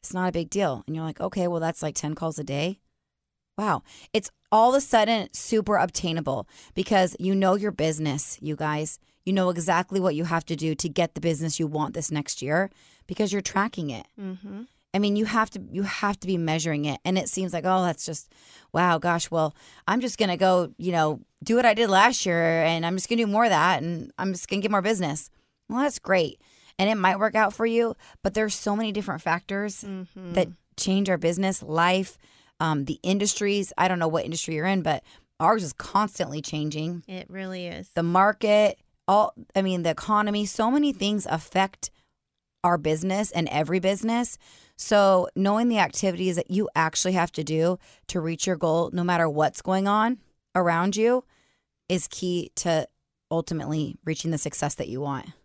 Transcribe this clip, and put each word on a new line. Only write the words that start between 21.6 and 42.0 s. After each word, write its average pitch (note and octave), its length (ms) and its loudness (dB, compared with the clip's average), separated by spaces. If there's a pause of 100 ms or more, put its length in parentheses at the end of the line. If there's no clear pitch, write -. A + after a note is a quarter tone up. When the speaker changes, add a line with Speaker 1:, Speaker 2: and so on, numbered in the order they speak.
Speaker 1:
I G#3+ 80 6
did A3+ 140 2
last G3+ 360 4
year E3 380 2
and E3 220 2
I'm E3+ 100 0
just F#3 140 -4
gonna A#3 120 0
do A3+ 60 0
more G#3 160 4
of A#3 80 4
that E3 320 4
and E3+ 340 -6
I'm F#3+ 160 -2
just - 160 -8
gonna G3 140 -2
get G#3 80 0
more G3+ 100 2
business." F3+ 480 -2 (400)
Well, G#3+ 140 -2
that's - 160 -2
great. F#3 420 0 (380)
And G3 100 2
it A3 60 2
might F#3+ 240 2
work G#3+ 160 0
out G#3 180 4
for - 140 -2
you, A#3 280 2 (280)
but G3 100 0
there's G#3+ 220 0
so G#3 200 -2
many G#3+ 160 -2
different F#3+ 300 -6
factors G3 640 -4
Speaker 2:
Mm-hmm. F#3 500 -12
Speaker 1:
that F3 140 2 (300)
change G3 340 0
our F3+ 80 2
business, F#3+ 420 0
life, F3+ 560 0 (420)
um, D3+ 260 0
the C#3+ 180 -6
industries. G3+ 760 0
I F3+ 100 4
don't F#3 120 0
know E3+ 80 0
what D#3+ 180 -2
industry E3 300 -6
you're D#3 100 -2
in, F#3+ 160 0
but D#3 220 -2 (360)
ours G3+ 240 2
is D3 100 -8
constantly F3+ 680 -2
changing. D#3 640 -6
Speaker 2:
It F#3 220 -14
really F#3 380 -10
is. E3+ 260 -14
Speaker 1:
The E3+ 100 0
market, G#3 760 4 (280)
all, G3+ 260 4 (220)
I G3 80 2
mean, F#3 200 0
the E3 60 2
economy, G#3 560 0
so A3 260 0
many D4 220 4
things G3+ 360 0
affect F#3+ 600 -2 (760)